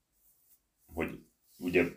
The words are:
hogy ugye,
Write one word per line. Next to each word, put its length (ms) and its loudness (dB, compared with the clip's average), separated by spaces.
hogy 240 -4
ugye, 260 4